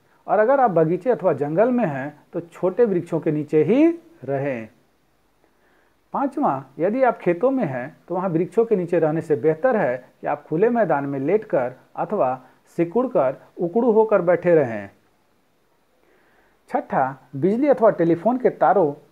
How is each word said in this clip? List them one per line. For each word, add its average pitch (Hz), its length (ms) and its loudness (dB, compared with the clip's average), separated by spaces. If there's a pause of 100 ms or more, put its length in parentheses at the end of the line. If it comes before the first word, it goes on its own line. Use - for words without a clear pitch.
(260)
और 185 120 0
अगर 254 220 2
आप 240 100 4
बगीचे 170 400 0
अथवा 180 240 0
जंगल 160 360 0
में 240 160 0
हैं 143 460 -8
तो 175 100 -8
छोटे 185 420 0
वृक्षों 175 360 -2
के 160 120 -2
नीचे 151 320 0
ही 269 240 4 (360)
रहें। 135 440 -6 (1500)
पांचवा, 226 500 -2 (140)
यदि 208 240 0
आप 226 160 2
खेतों 175 320 0
में 262 140 -2
हैं 131 320 -8 (120)
तो 170 60 -6
वहां 185 160 -2
वृक्षों 180 340 0
के 220 120 0
नीचे 170 220 0
रहने 156 220 0
से 156 160 -2
बेहतर 160 400 0
है 131 200 0 (240)
कि - 60 -8
आप - 180 -6
खुले 180 260 0
मैदान 160 360 0
में 139 140 -6
लेटकर 143 540 -2 (220)
अथवा 160 380 -2 (440)
सिकुड़कर 170 580 0 (220)
उकड़ू 220 340 0
होकर 214 300 2
बैठे 170 320 2
रहें। 113 360 0 (1800)
छठा, 190 460 -2 (200)
बिजली 214 320 0
अथवा 220 240 4
टेलीफोन 170 460 0
के 214 120 2
तारों 165 420 2 (200)